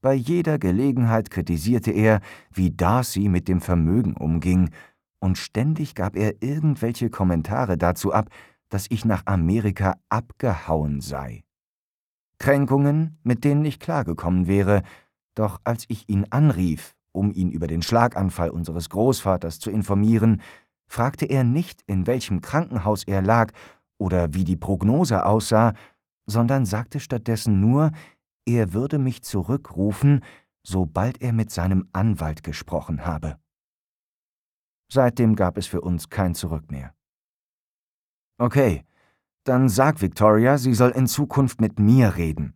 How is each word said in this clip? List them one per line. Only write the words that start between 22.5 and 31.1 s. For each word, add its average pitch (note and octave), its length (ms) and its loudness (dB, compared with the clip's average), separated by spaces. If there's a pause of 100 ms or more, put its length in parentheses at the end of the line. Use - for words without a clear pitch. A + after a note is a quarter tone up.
er G2 180 -2
lag A2 280 2 (460)
oder F2 380 0
wie F#2 80 0
die E2 140 0
Prognose G#2+ 680 0
aussah, A2 480 2 (540)
sondern A#2 380 0
sagte G#2+ 340 -6
stattdessen A2+ 600 -2
nur, C3+ 320 4 (540)
er A2+ 280 0
würde C#3+ 260 -2
mich C3 240 -4
zurückrufen, G#2+ 1000 0 (400)
sobald F#2 580 -4